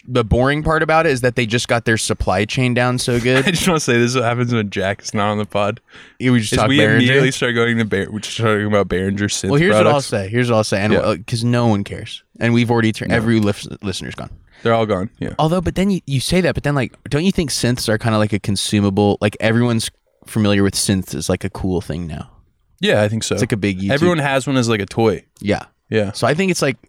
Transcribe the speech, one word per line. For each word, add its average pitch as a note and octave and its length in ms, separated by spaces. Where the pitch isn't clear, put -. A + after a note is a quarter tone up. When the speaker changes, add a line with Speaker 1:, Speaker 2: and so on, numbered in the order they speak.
Speaker 1:
the B2 160
boring C3 400
part D#3+ 180
about D#3+ 240
it D#3+ 60
is B2+ 80
that B2 160
they B2 80
just A#2 240
got A#2 160
their A2+ 140
supply G#2 460
chain B2+ 300
down B2 240
so A#2+ 220
good. B2+ 240
Speaker 2:
<laughs> C3+ 40
I - 40
just D#3+ 160
wanna E3 120
say B2 180
this A#2+ 120
is B2 60
what B2 80
happens A#2+ 280
when G#2+ 180
Jack G2 320
is - 120
not G#2 140
on G#2 100
the G#2 60
pod. G#2 360
Speaker 1:
You B2+ 140
would B2 80
just G#2+ 120
Speaker 2:
Is B2+ 60
Speaker 1:
talk A2 100
Speaker 2:
we C#3 100
Speaker 1:
Behringer? A2 180
Speaker 2:
immediately C3 340
start B2 240
going A#2 240
to A#2 60
Bear-, G2 260
we G#2 120
start A2+ 320
talking G#2 120
about G2+ 220
Behringer F#2+ 360
synth - 260
Speaker 1:
Well, C#3+ 100
here's F#3+ 140
what G#2+ 120
I'll - 80
Speaker 2:
products. C3+ 120
Speaker 1:
say. G2+ 220
Here's A#2+ 220
what A2+ 60
I'll A2 80
say. G#2 160
And G#2 140
Speaker 2:
Yeah. F2 60
Speaker 1:
uh, F#2+ 160
'cause A2+ 180
no A#2+ 220
one G2+ 180
cares. - 400
And A#2 140
we've A#2 180
already A2+ 200
turned, - 180
Speaker 2:
No. A2+ 60
Speaker 1:
every A#2 240
lis-, G#2 280
listener's F#2 340
gone. - 140
Speaker 2:
They're A#2 120
all A2+ 100
gone, G2+ 240
yeah. - 200
Speaker 1:
Although, D#3+ 240
but E3+ 120
then F#3+ 160
you, F3+ 160
you C3+ 140
say F3+ 220
that, D3 120
but - 100
then, C#3+ 100
like, C3 180
don't C#3+ 160
you G3 80
think D3+ 180
synths - 380
are A2 80
kinda A2 220
like G#2+ 160
a G2+ 40
consumable, G2+ 840
like, G#2+ 180
everyone's A#2 500
familiar G#2 360
with G2 120
synths - 400
as, D#2 160
like, F#2 140
a G2 60
cool F#2 300
thing E2 260
now? D2 240
Speaker 2:
Yeah, F3+ 240
I G#2 60
think A2 160
so. - 100
Speaker 1:
It's F#2+ 80
like A#2+ 100
a A#2+ 40
big G2 240
YouTube G2 120
Speaker 2:
Everyone E3 260
has C#3 280
one C3+ 120
as, A#2 100
like, A2 140
a G2 40
toy. A2 380
Speaker 1:
Yeah. G2+ 240
Speaker 2:
Yeah. G#2 240
Speaker 1:
So - 140
I C3+ 80
think F#3+ 160
it's E3+ 100
like, C#3 160